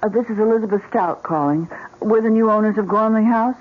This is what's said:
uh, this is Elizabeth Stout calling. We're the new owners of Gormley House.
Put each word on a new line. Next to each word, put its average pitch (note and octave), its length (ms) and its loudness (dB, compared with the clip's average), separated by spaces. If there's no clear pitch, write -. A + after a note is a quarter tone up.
uh, A3 60 -2
this A3+ 200 -2
is G#3+ 100 -6
Elizabeth G#3+ 500 0
Stout F#3 340 -2
calling. D#3 460 -2
We're A3 200 2
the A3 100 0
new A3 200 4
owners G#3+ 280 2
of G3+ 100 -2
Gormley A3 360 2
House. A#3 360 2